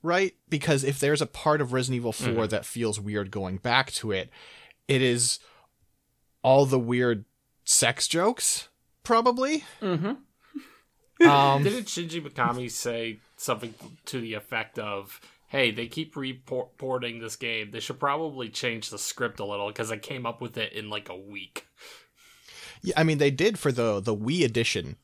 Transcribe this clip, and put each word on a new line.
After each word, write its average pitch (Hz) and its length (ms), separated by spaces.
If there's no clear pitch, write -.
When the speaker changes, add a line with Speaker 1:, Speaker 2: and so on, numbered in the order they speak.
Speaker 1:
right? 175 320
Because 143 360
if 139 140
there's 143 240
a 131 40
part 151 360
of 123 100
Resident 127 240
Evil 117 160
four 123 160
Speaker 2:
Mm-hmm. 113 200
Speaker 1:
that 107 180
feels 107 340
weird 101 300
going 95 260
back 123 360
to 107 200
it, 95 160
it 135 120
is 120 380
all 135 240
the 131 120
weird 120 460
sex - 440
jokes, - 600
probably. 254 600
Speaker 3:
Mm-hmm. - 1500
Speaker 1:
Um, 139 340
Speaker 2:
Didn't 208 240
Shinji 170 360
Mikami 123 480
say 117 500
something 117 340
to 131 140
the 113 140
effect 113 440
of, 101 420
"Hey, 131 220
they 117 160
keep 151 300
reporting 127 1040
this 113 160
game. 113 340
They 113 100
should 127 180
probably 143 520
change 113 400
the 104 80
script - 420
a 101 60
little 101 260
'cause 110 180
I 110 60
came 123 300
up 117 160
with 117 160
it 110 160
in, 104 160
like, 107 180
a 90 80
week." 98 500
Speaker 1:
Yeah, - 140
I 156 60
mean, 156 160
they 143 140
did 185 260
for 139 140
the, 113 280
the 107 140
Wii 135 300
edition 110 600